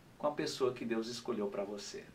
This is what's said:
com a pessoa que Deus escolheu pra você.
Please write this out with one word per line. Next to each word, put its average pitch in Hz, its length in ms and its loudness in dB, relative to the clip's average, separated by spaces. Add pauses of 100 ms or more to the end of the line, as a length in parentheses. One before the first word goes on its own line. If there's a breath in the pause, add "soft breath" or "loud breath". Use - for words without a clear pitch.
(160)
com - 100 0
a 147 60 4
pessoa 143 400 2
que - 140 -4
Deus 113 200 2
escolheu 113 420 0
pra 98 160 -2
você. 101 500 -8